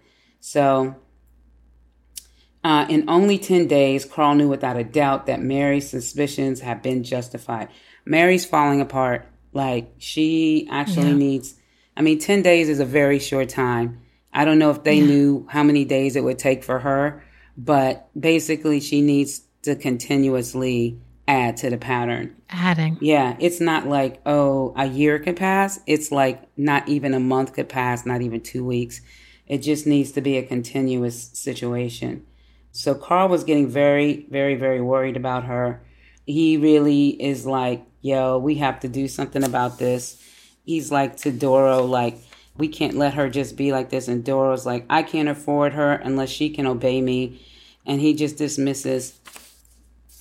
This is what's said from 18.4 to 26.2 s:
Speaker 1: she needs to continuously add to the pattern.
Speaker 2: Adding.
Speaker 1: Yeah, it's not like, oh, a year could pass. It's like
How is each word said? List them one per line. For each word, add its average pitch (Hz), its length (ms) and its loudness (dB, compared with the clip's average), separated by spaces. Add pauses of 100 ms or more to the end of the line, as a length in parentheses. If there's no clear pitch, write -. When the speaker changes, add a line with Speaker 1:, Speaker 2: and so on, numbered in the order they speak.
Speaker 1:
she 143 220 0
needs 143 400 2 (220)
to 147 120 0
continuously 127 1200 -2 (300)
add 123 300 2
to 135 120 -4
the 120 80 -2
pattern. 120 560 -4 (160)
Speaker 2:
Adding. 165 500 0
Speaker 1:
Yeah, 143 400 2
it's 175 220 0
not 160 260 0
like, 135 380 -2
oh, 139 500 0
a 135 120 -2
year 147 320 2
could 175 160 -4
pass. 190 500 0
It's - 260 0
like 135 300 0 (160)